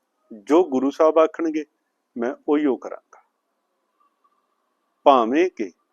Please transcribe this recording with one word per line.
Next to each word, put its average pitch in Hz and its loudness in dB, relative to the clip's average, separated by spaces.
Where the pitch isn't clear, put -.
ਜੋ 151 4
ਗੁਰੂ 135 -2
ਸਾਹਿਬ 156 2
ਆਖਣਗੇ 156 -2
ਮੈਂ 123 -6
ਉਹੀਓ 147 0
ਕਰਾਂਗਾ, - -18
ਭਾਵੇਂ 139 2
ਕਿ 95 -10